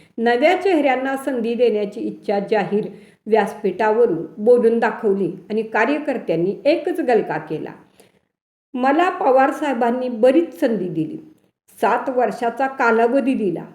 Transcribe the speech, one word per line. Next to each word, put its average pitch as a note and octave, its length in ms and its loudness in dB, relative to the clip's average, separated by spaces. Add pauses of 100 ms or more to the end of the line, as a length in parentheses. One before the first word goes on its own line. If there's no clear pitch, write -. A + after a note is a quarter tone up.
(180)
नव्या B3 380 2
चेहऱ्यांना C4+ 600 0
संधी B3 380 -4
देण्याची G#3+ 460 0
इच्छा G#3 380 -4 (120)
जाहीर G3+ 360 0 (400)
व्यासपीठावरून G#3+ 1000 0 (120)
बोलून A3+ 400 4
दाखवली G3 540 0 (180)
आणि A3 120 -2
कार्यकर्त्यांनी A3 1040 -2
एकच E4 360 0
गलका G#3 380 0
केला. D#3 320 -8 (1040)
"मला C#4+ 360 2
पवार C4+ 400 2
साहेबांनी B3+ 580 -2
बरीच B3+ 520 2
संधी G#3+ 280 -2
दिली, D#3 280 -6 (640)
सात A#3+ 300 0
वर्षाचा A#3+ 560 -2
कालावधी A#3+ 680 2
दिला. G3+ 300 -4 (100)